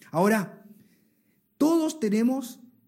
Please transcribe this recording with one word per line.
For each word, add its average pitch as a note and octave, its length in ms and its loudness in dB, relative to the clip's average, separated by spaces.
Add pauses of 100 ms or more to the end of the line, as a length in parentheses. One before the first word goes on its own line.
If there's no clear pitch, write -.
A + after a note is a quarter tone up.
(100)
Ahora, F#3+ 560 0 (880)
todos D#4 420 0
tenemos, A#3 640 -2 (280)